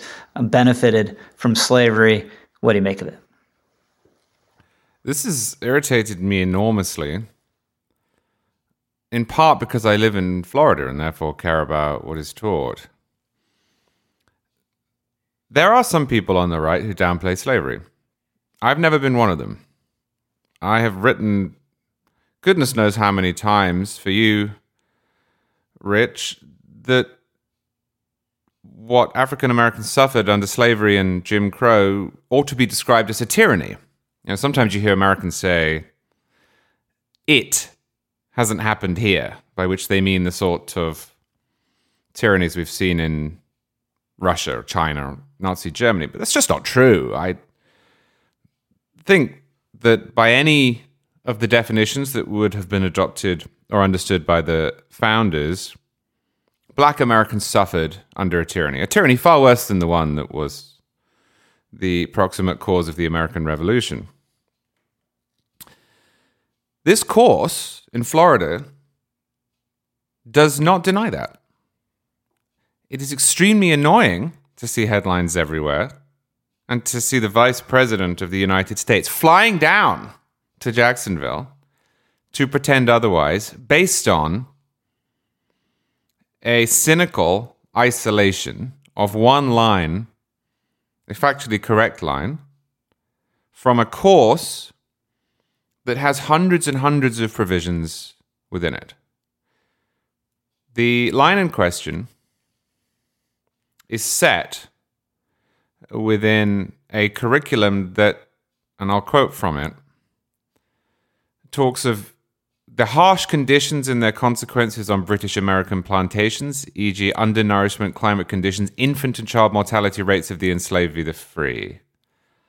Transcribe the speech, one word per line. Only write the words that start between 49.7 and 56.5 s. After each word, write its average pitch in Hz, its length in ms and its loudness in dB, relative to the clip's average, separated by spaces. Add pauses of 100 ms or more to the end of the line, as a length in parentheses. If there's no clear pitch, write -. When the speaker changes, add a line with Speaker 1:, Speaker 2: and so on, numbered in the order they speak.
Speaker 2:
that 113 340 2
by 117 200 2
any 139 540 2 (380)
of 113 140 -6
the 113 80 -2
definitions 117 640 0
that 117 140 -4
would 104 280 -2
have 92 140 -10
been 98 140 -2
adopted 90 600 -4 (260)
or 101 140 2
understood 92 420 -2
by 85 140 2
the 80 340 -2 (160)
founders, 95 880 -2 (960)